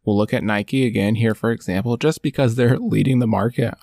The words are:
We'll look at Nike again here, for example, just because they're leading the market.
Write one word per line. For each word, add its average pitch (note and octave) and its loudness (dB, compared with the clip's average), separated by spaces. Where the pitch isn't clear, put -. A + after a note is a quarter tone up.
We'll G#2 0
look G#2 0
at B2+ -2
Nike G#2+ -2
again G#2+ 0
here, A2 0
for A#2 -2
example, A2+ -2
just D#3 -2
because C3+ 0
they're B2 2
leading C#3 0
the A#2+ 2
market. A2 0